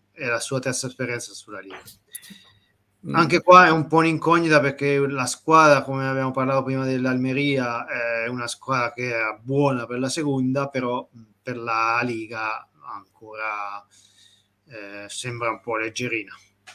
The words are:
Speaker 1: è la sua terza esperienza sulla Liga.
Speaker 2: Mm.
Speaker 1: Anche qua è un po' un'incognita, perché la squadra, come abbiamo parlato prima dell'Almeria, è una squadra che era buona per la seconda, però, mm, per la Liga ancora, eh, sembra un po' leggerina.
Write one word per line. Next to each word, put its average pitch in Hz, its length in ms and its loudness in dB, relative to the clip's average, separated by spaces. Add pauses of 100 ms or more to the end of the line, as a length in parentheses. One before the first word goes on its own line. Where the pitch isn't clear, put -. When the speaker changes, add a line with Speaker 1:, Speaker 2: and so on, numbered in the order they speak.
(120)
Speaker 1:
è 147 140 -12
la 117 140 -2
sua 131 200 -4
terza 131 280 -4
esperienza 120 460 -8
sulla 104 260 -16
Liga. 95 220 -18 (1300)
Speaker 2:
Mm. 143 80 -4
Speaker 1:
Anche 165 260 2
qua 180 260 10
è 160 40 6
un 160 160 2
po' 160 100 2
un'incognita, 160 640 4
perché 143 380 0
la 139 280 -2
squadra, 156 560 6
come 135 260 -4
abbiamo 135 240 -2
parlato 131 320 0
prima 131 220 -4
dell'Almeria, 131 1040 -2
è 117 400 -4
una 123 200 -6
squadra 123 460 -4
che 123 160 -6
era 110 300 -4
buona 131 480 0
per 123 120 -8
la 131 100 -2
seconda, 135 600 -2
però, 127 460 -4
mm, 113 60 -20 (200)
per 127 160 -10
la 117 460 0
Liga 110 640 -8 (260)
ancora, 104 920 -10 (840)
eh, 104 400 -16
sembra 117 420 -6
un 110 120 -6
po' 113 160 -6
leggerina. 113 560 -6 (420)